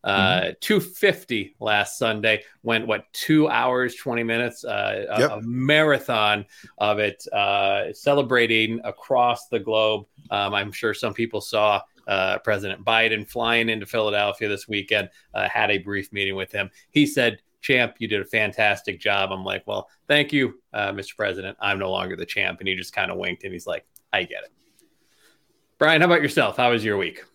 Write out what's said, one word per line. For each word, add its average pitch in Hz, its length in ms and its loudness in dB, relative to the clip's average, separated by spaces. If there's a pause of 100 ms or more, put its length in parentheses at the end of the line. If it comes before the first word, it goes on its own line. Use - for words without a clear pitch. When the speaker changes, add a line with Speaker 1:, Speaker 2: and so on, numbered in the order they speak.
Speaker 1:
uh, 95 380 4
Speaker 2:
Mm-hmm. 90 180 -2
Speaker 1:
two 208 220 2
fifty - 800 -2
last 104 360 0
Sunday. 107 460 0 (180)
Went, 113 260 -2
what, 107 260 -2
two 156 340 2
hours, 123 480 0
twenty 117 280 -4
minutes, 117 420 -4
uh, 101 440 -2
a, 107 120 -2
Speaker 2:
Yep. 139 100 4
Speaker 1:
a 107 100 -8
marathon 123 1040 2 (320)
of 104 220 2
it, 104 320 -2
uh, 101 640 0
celebrating 117 920 2
across 120 640 0
the 120 120 -2
globe. 107 460 0 (240)
Um, 101 240 -2
I'm 101 200 -2
sure 110 200 -2
some 107 200 -4
people 117 260 -4
saw 104 420 2 (260)
uh, 95 320 0
President 101 440 -2
Biden 113 440 0
flying 117 420 0
into 110 160 -4
Philadelphia 104 640 0
this 101 200 -6
weekend, 101 420 -2 (240)
uh, 101 140 -2
had 107 240 0
a 101 60 2
brief 95 340 -6
meeting 98 240 -4
with 95 160 -8
him. 101 180 -6 (220)
He 147 140 4
said, 123 340 0 (220)
"Champ, 123 380 0
you 113 80 -6
did 104 140 -2
a 98 40 -6
fantastic 104 720 -2
job." 98 320 0
I'm 95 120 -8
like, 95 220 -6
"Well, 101 240 -8 (180)
thank 147 260 2
you, 135 260 -2 (140)
uh, 101 180 -4
Mister 98 240 -10
President. 98 460 -6
I'm 101 180 0
no 92 120 -2
longer 92 240 -4
the 87 100 -8
champ." 92 340 -4
And 95 80 -8
he 95 80 -2
just 92 180 -12
kinda 92 220 -4
winked 92 280 -6
and 95 100 -10
he's 90 140 -12
like, 87 180 -8 (260)
"I 95 120 0
get 50 200 -12
it." - 80 -20 (1300)
Brian, 156 240 6
how 180 60 6
about 175 140 6
yourself? 135 360 2
How 123 140 4
was 113 140 0
your 104 120 2
week? 85 260 -4 (120)